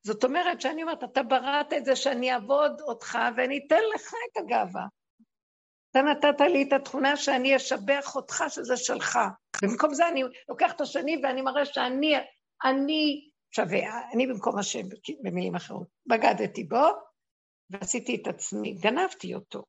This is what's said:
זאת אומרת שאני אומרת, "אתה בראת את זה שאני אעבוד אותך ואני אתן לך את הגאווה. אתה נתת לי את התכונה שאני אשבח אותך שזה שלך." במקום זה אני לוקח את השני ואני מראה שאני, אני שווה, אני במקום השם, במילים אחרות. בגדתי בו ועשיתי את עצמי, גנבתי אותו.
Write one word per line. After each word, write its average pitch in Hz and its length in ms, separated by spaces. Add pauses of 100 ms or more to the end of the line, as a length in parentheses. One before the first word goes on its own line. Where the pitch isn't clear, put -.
זאת 208 220
אומרת 349 360
שאני 311 220
אומרת, 320 220
"אתה 269 180
בראת 269 500
את 285 120
זה 262 120
שאני 254 360
אעבוד 277 480
אותך 240 380 (180)
ואני 277 300
אתן 320 140 (140)
לך - 200 (180)
את - 40
הגאווה. 214 500 (1040)
אתה 269 120
נתת 294 380
לי 285 220
את 277 100
התכונה 269 440
שאני 269 400
אשבח 269 600
אותך - 320
שזה 247 280
שלך." - 420 (440)
במקום 240 320
זה 339 140
אני 277 140 (260)
לוקח 320 240
את - 80
השני 277 420
ואני 262 200
מראה 269 220
שאני, 269 500 (500)
אני 285 680 (200)
שווה, 214 640
אני 247 140
במקום 208 320
השם, 202 280 (360)
במילים 180 320
אחרות. - 340 (180)
בגדתי 214 580
בו 254 220 (840)
ועשיתי 202 520
את - 40
עצמי, 202 480
גנבתי 208 600
אותו. - 340